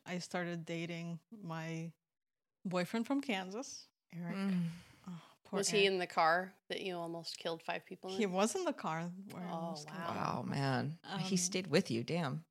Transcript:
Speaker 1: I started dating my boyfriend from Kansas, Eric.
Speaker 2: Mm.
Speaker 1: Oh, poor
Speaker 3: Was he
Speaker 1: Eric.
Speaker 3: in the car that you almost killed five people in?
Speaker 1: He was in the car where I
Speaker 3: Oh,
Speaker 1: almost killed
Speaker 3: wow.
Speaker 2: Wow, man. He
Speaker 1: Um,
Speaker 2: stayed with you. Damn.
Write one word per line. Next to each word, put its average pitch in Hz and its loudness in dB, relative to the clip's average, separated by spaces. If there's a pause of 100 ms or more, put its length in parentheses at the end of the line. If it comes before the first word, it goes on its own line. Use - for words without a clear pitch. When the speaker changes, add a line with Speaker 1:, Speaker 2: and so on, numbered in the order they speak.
Speaker 1:
I 180 -2
started 175 -4
dating 170 -4 (240)
my 165 -4 (760)
boyfriend 185 0
from 277 2
Kansas, 202 -4 (280)
Eric. 170 -4
Speaker 2:
Mm. 196 2 (460)
Speaker 1:
Oh, 180 -8 (320)
poor 190 -2
Speaker 3:
Was 202 2
he 175 4
Speaker 1:
Eric. 196 8
Speaker 3:
in 190 2
the 180 0
car 175 4 (160)
that - -4
you 180 -2
almost 170 -6
killed 165 -2
five 175 -4
people 185 -10
in? 190 -4
Speaker 1:
He 208 4
was 190 4
in 381 0
the 311 2
car 170 -2 (220)
where 180 -8
I 175 -4
Speaker 3:
Oh, 170 -4
Speaker 1:
almost 165 -4
killed 156 -8
Speaker 3:
wow. 170 -4 (220)
Speaker 2:
Wow, - -2
man. 135 2 (220)
He 190 2
Speaker 1:
Um, 180 6
Speaker 2:
stayed 180 0
with 170 4
you. 117 0
Damn. 156 -2